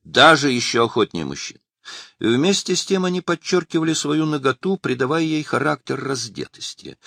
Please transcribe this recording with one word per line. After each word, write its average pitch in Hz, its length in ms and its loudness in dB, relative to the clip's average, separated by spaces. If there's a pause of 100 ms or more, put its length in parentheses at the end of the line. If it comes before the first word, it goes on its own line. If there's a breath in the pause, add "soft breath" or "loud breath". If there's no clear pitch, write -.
даже 143 440 6
еще 120 360 2
охотнее 101 400 0
мужчин. - 320 -10 (640 loud breath)
Вместе 170 580 2
с - 80 -4
тем 190 180 0
они 180 160 -2
подчеркивали 170 720 -2
свою 156 340 0
наготу, 151 520 0
придавая 156 460 0
ей 156 200 -2
характер 135 580 -2
раздетости. - 1040 -10